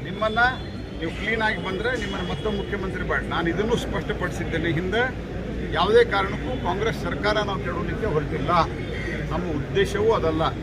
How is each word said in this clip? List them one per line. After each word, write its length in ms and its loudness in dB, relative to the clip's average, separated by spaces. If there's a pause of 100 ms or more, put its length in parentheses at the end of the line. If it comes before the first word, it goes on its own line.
ನಿಮ್ಮನ್ನು 720 0 (240)
ನೀವು 120 -4
ಕ್ಲೀನ್ 300 -2
ಆಗಿ 240 0
ಬಂದರೆ 340 -2
ನಿಮ್ಮನ್ನು 300 -4
ಮತ್ತೊಮ್ಮೆ 320 -2
ಮುಖ್ಯಮಂತ್ರಿ 420 -4
ಮಾಡಿ. 240 -2
ನಾನು 220 0
ಇದನ್ನು 260 2
ಸ್ಪಷ್ಟಪಡಿಸಿದ್ದೇನೆ, 960 -2
ಹಿಂದೆ 440 0 (580)
ಯಾವುದೇ 300 8
ಕಾರಣಕ್ಕೂ 640 0
ಕಾಂಗ್ರೆಸ್ 360 0
ಸರ್ಕಾರ 380 0
ನಾವು 200 -2
ಕೆಡವಲಿಕ್ಕೆ 460 -2
ಹೊರಟಿಲ್ಲ, 440 0 (840)
ನಮ್ಮ 200 -2
ಉದ್ದೇಶವೂ 600 2
ಅದಲ್ಲ. 380 2 (140)